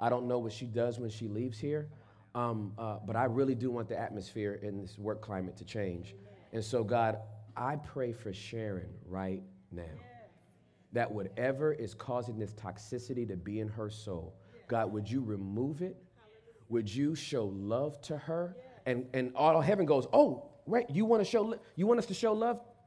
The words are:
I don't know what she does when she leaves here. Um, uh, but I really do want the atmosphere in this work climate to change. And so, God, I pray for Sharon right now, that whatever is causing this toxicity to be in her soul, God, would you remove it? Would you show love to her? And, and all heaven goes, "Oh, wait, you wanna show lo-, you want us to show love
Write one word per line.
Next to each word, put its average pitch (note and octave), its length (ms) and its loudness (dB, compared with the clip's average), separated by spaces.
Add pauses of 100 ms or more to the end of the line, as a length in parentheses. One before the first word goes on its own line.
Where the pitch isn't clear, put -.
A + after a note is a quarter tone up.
I A#2 80 2
don't B2 180 2
know B2 120 4
what A2+ 120 -2
she C3 140 -8
does A#2 340 0
when A#2 100 -4
she A2 180 -6
leaves A2 320 -2
here. D3+ 300 -2 (460)
Um, A2 420 0
uh, A2 280 -4
but A2 100 -2
I B2 100 4
really C3 300 4
do B2 160 -2
want A#2 180 -4
the A2 100 -2
atmosphere G#2 640 -4
in G2+ 200 -4
this F#2+ 160 -12
work G#2 240 -4
climate F#2 360 -4
to - 80 -12
change. F2+ 500 -4 (380)
And A2 100 -2
so, A#2 200 2
God, A2 340 4 (380)
I C3 220 0
pray C3 340 -4
for A2 220 -8
Sharon G2 560 -6 (160)
right F#2+ 380 -4 (280)
now, F2 120 -10 (1080)
that A#2 180 2
whatever C3 640 0
is A2+ 200 -6
causing A#2+ 460 -4
this G#2 140 -4
toxicity A#2+ 760 -6
to F#2+ 80 -4
be F#2 240 -4
in A2 80 -2
her G#2+ 220 -4
soul, F2+ 460 -8 (320)
God, A2+ 240 2
would G#2 180 -4
you C3 120 0
remove G#2+ 600 -2
it? F#3 160 -4 (720)
Would A2 240 0
you D3 220 2
show C3 300 -2 (100)
love A#2+ 480 0
to D3+ 140 -6
her? E3+ 380 -4 (300)
And, B2+ 280 0
and B2+ 220 0
all D#3 240 8
heaven F3+ 260 4
goes, C#3+ 280 6
"Oh, B3+ 360 8 (160)
wait, A#3 240 2
you F3+ 160 4
wanna A3 200 6
show A3 160 4
lo-, A3 180 -2 (160)
you F3+ 120 2
want A#3+ 120 8
us G#3+ 80 0
to G3 60 -4
show A3 200 2
love A3 280 0 (260)